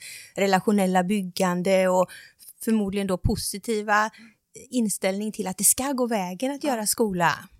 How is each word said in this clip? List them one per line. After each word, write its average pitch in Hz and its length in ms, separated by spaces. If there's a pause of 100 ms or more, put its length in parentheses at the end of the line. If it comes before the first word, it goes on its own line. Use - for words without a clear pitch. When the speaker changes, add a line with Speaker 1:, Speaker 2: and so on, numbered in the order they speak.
(340)
Speaker 1:
relationella 190 680
byggande 185 840
och 180 220 (540)
förmodligen 202 420
då 190 120
positiva 214 920 (600)
inställning 208 600
till 196 140
att 185 120
det 196 60
ska 277 280
gå 254 140
vägen 208 480
att 277 100
Speaker 2:
Ja. 302 60
Speaker 1:
göra 220 160
skola. 170 600 (120)